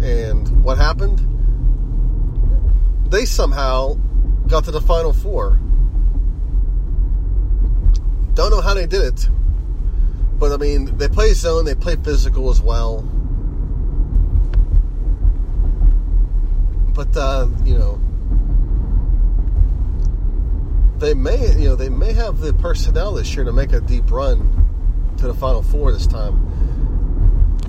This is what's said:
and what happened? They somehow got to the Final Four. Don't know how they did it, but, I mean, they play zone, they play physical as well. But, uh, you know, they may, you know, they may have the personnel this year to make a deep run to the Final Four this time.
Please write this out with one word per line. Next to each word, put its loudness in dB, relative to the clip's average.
and 0
what 2
happened? 0
They 0
somehow 0
got 2
to -6
the -4
Final 2
Four. 0
Don't 2
know 2
how 2
they 0
did 0
it, 0
but, 2
I -4
mean, -2
they -2
play 4
zone, 0
they -2
play -2
physical 0
as 4
well. -2
But, -2
uh, 0
you 4
know, 0
they 0
may, 2
you 4
know, 2
they -4
may 0
have -2
the -2
personnel 0
this -4
year -2
to -2
make 0
a 2
deep 0
run 0
to -2
the -4
Final -2
Four 0
this -2
time. -2